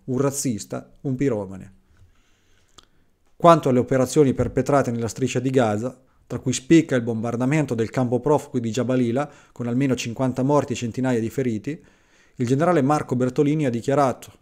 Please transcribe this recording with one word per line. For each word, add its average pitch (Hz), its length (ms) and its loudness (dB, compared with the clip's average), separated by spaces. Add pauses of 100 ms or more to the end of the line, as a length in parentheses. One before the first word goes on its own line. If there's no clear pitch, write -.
un 127 140 -4
razzista, 127 720 -6 (120)
un 139 120 -6
piromane. 101 600 -6 (1600)
Quanto 165 340 6
alle 123 80 4
operazioni 127 560 2
perpetrate 127 560 0
nella 117 180 -4
striscia 127 320 -4
di 127 100 -2
Gaza, 120 480 0 (280)
tra 123 120 -8
cui 127 140 -4
spicca 160 420 4
il 123 80 0
bombardamento 120 720 -2
del 113 160 -2
campo 123 300 0
profughi 139 400 0
di 113 100 -4
Jabalia, 123 580 0 (220)
con - 160 -10
almeno 127 280 0
cinquanta 123 480 -4
morti 135 320 0
e - 20 -2
centinaia 123 440 -2
di 113 100 -2
feriti, 127 520 -4 (540)
il 127 100 -2
generale 151 360 2
Marco 139 340 0
Bertolini 147 500 2
ha 127 40 0
dichiarato, 131 720 0